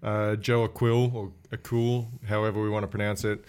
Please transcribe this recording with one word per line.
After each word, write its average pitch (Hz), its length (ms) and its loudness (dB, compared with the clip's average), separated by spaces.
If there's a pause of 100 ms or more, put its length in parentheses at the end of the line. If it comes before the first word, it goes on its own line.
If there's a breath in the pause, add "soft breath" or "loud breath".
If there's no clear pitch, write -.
Uh, 107 340 0
Joe 117 300 2
Aquil, 120 480 2
or 98 180 -6 (200)
Akul, 117 560 0 (180)
however 107 340 0
we 107 80 0
wanna 104 200 0
pronounce 104 360 -2
it 104 240 0